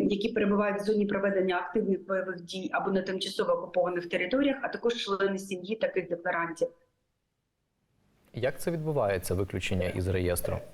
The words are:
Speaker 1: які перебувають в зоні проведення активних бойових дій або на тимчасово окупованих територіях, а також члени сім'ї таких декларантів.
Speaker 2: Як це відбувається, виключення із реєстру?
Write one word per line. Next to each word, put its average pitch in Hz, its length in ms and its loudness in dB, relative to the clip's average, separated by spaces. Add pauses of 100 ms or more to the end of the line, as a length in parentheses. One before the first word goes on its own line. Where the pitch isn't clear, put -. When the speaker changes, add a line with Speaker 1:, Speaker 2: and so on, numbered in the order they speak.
Speaker 1:
які 208 200 0
перебувають 202 520 2
в - 20 -4
зоні 208 220 2
проведення 196 520 2
активних 190 500 0
бойових 185 340 -2
дій 185 320 -8
або 180 180 0
на 190 100 2
тимчасово 185 520 -2
окупованих 175 560 -2
територіях, 262 520 2
а - 60 -4
також 233 260 0
члени 196 460 0
сім'ї 190 360 -4
таких 180 340 0
декларантів. 170 580 0 (1700)
Speaker 2:
Як 120 260 -2
це - 120 -2
відбувається, 139 600 2
виключення 92 540 0
із 90 200 -2
реєстру? 90 500 0 (160)